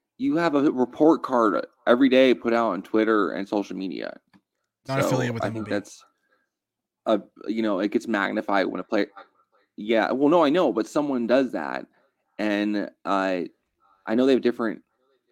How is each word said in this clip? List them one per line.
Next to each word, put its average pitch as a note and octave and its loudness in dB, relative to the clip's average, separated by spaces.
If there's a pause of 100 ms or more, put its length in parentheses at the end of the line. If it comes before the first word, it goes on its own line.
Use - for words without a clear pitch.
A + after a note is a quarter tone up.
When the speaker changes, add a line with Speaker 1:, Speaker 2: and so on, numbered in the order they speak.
(180)
Speaker 1:
you C#3+ -2
have E3 0
a C#3+ 2
report C3 2
card A2+ 2 (220)
every B2 6
day B2+ 6
put A#2 -4
out A#2 0
on F#2 -4
Twitter G#2+ 0
and G2 -8
social G2 -4
media. A#1+ -10 (680)
Speaker 2:
Not C3+ -2
Speaker 1:
So, - 0
Speaker 2:
affiliated B2+ -2
with A2+ -8
Speaker 1:
I G#2 -2
think A2 -6
Speaker 2:
M A2 -6
L G#2 -8
B. G#2 -8
Speaker 1:
that's - -6 (1000)
a, G#2+ 0 (260)
you A2+ -4
know, G#2 0
it G2+ -2
gets - -4
magnified G2+ -2
when F#2 -6
a F2+ -8
player, G#2 -2 (680)
yeah, G#2+ 0
well, C#3+ 2
no, E3+ 4
I C#3 2
know, D#3 2
but A2 -4
someone C3+ -4
does B2 2
that, C2+ -8 (540)
and, G#2 -2 (160)
uh, F#2+ -2 (640)
I A2 -4
know B2+ 2
they C3+ 4
have A#2 2
different, A#2 -4 (480)